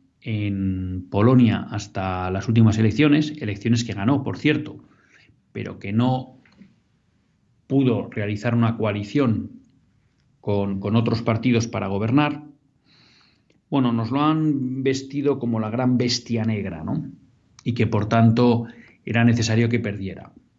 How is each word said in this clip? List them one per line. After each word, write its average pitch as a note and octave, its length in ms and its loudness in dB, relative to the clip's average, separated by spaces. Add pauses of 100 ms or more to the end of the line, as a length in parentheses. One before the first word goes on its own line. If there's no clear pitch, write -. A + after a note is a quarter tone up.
(200)
en F#2+ 920 -4
Polonia A#2 580 4
hasta F#2 600 -6
las G2 160 -4
últimas A2+ 320 6
elecciones, D3 600 2
elecciones A2 440 -2
que G2 100 -8
ganó, A2+ 300 0
por - 160 -6
cierto, - 440 -2 (680)
pero G2+ 260 -10
que G2 160 -8
no B2 460 -2 (1300)
pudo B2 420 0
realizar G#2+ 460 -2
una A#2 220 2
coalición A2 840 -2 (800)
con, G2+ 380 -2
con G2+ 160 -2
otros - 260 0
partidos A#2 460 0
para G2+ 180 -6
gobernar, A2+ 600 -2 (1200)
bueno, B2+ 240 2
nos A2+ 160 0
lo C#3 140 0
han C#3 580 0
vestido C3+ 560 -2
como A#2 220 -2
la G#2+ 100 -4
gran B2+ 300 2
bestia A#2 460 -2
negra, F#2+ 380 -4
¿no? - 280 -6 (520)
Y A#2+ 100 -2
que, A2 120 0
por G#2 240 0
tanto, A#2 560 4 (440)
era A#2 140 2
necesario A#2 460 2
que A#2 100 0
perdiera. G2 540 -8 (260)